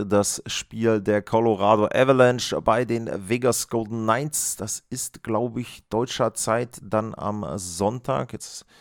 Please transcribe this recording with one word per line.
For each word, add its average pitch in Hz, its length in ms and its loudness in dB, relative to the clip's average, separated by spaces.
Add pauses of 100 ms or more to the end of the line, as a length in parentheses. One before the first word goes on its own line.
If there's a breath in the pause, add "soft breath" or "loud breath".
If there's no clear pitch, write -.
das 101 380 2
Spiel 110 540 0
der 101 220 2
Colorado 107 640 4
Avalanche 127 760 4
bei 117 240 2
den 117 240 -4 (200)
Vegas 120 400 0
Golden 113 340 -4
Knights. 123 540 -2
Das - 340 -8
ist, - 320 -10
glaub 117 340 -2
ich, - 320 -10
deutscher 117 460 -2
Zeit 120 480 -4
dann 107 340 -4
am 104 300 -6 (100)
Sonntag. 107 760 -4
Jetzt - 320 -16 (140 soft breath)